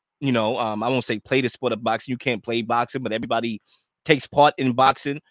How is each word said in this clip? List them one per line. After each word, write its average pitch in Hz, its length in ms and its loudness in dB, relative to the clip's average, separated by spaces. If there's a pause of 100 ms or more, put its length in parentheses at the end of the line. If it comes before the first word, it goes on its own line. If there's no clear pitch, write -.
(220)
you 139 120 0
know, 113 260 2
um, 110 240 -2
I 117 60 0
won't 127 160 0
say 110 140 -4
play 135 220 0
the 123 100 0
sport 120 220 0
of 113 120 -6
boxing. 113 280 -2
You 120 60 -4
can't 117 240 -2
play 117 200 -2
boxing, 120 400 -2
but 107 100 -4
everybody 113 480 -4 (440)
takes 151 220 2
part 147 320 4
in 131 140 0
boxing, 139 480 0 (100)